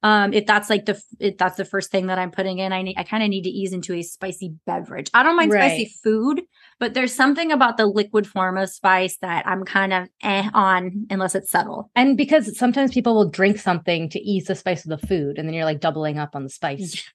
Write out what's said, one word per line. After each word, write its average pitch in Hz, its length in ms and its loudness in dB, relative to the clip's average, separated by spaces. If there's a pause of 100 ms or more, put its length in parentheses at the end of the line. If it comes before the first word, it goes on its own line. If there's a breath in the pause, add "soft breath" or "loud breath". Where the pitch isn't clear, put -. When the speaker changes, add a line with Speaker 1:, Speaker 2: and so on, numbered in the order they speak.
Speaker 1:
Um, 208 280 4
if 208 140 0
that's, 208 220 2
like, 208 180 2
the 202 100 0
f-, 202 60 -20 (180)
if 196 160 -2
that's 180 200 0
the 196 80 -4
first - 280 -6
thing 190 160 0
that 185 100 -2
I'm 180 140 -4
putting 190 260 -4
in, 190 140 -4
I 185 100 -4
need, 190 160 -6
I 180 60 -4
kinda 214 240 -2
need 196 140 -2
to 180 80 -4
ease 190 220 -4
into 180 220 -6
a 170 80 -6
spicy 180 500 -10 (140)
beverage. 175 480 -8
I 233 80 8
don't 330 140 4
mind 330 160 4
spicy 269 320 4
Speaker 2:
Right. 208 60 -18 (120)
Speaker 1:
food, 240 400 2 (380 soft breath)
but 240 140 -4
there's 254 200 0
something 294 380 2
about 247 240 4
the 220 100 4
liquid 208 400 2
form 185 320 -2
of 190 100 -2
spice 185 500 2
that 170 280 -4
I'm 190 180 -4
kind 196 280 0
of 185 160 -2 (160)
eh 196 300 0
on 190 540 2
unless 190 280 -2
it's - 160 -4
subtle. - 420 -4
Speaker 2:
And 262 220 4
because 277 420 2
sometimes 262 340 2
people 240 220 2
will 208 160 4
drink 196 280 2
something 170 520 -2
to - 100 -6
ease 202 260 -2
the 190 100 -2
spice 180 280 -4
of 156 60 -10 (100)
the - 60 -10
food, 143 320 -2
and 156 100 -6
then 160 60 -6
you're, 165 100 -2
like, 156 160 -2
doubling 151 380 -2
up 147 160 -8
on 139 80 -8
the 135 80 -10
spice 143 460 -8 (180)